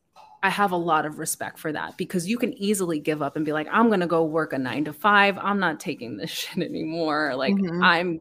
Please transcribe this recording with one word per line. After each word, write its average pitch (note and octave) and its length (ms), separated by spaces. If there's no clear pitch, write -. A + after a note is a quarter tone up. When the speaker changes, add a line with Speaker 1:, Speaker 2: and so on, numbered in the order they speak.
Speaker 1:
I F#3+ 80
have G3 220
a F3+ 40
lot D#3+ 300
of D3+ 120
respect - 400
for D#3 140
that - 240
because F3+ 320
you A#3+ 100
can A#3 160
easily F#3+ 460
give D3+ 220
up D3 140
and D#3 80
be D3+ 80
like, D#3 180
"I'm A3+ 200
gonna F3+ 160
go E3 180
work D#3 280
a C3+ 60
nine-to-five. D3+ 800
I'm G3 200
not E3 220
taking A#2+ 360
this - 140
<laughs> - 80
shit - 240
anymore. D#3 720
Like, C3+ 200
Speaker 2:
Mm-hmm. F3+ 280
Speaker 1:
I'm F3 380